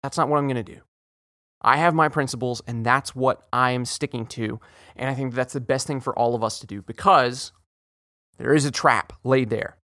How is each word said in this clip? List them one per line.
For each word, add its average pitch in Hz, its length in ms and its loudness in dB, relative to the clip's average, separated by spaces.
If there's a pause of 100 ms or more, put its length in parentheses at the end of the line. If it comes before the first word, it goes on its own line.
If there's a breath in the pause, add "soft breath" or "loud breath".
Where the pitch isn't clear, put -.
That's 139 160 -6
not 143 100 2
what 147 80 2
I'm 143 100 2
gonna 123 160 -2
do. - 200 -14 (800)
I 127 160 6
have 170 160 4
my 160 140 4
principles, 127 580 -2
and 117 180 -6
that's 127 320 2
what 131 360 -2
I 127 180 2
am 123 140 -2
sticking 120 420 -6
to. 113 340 -6 (340 soft breath)
And 131 140 -6
I 135 60 -2
think 127 180 -4
that's 127 220 -4
the 139 60 -4
best 131 260 -2
thing 139 140 -6
for - 160 -4
all 120 180 2
of 113 100 -2
us 113 160 -4
to 113 60 -18
do, 98 160 -12
because 127 720 2 (840)
there 123 180 2
is 147 100 4
a 143 60 -2
trap 120 420 0 (120)
laid 127 240 2
there. - 380 -6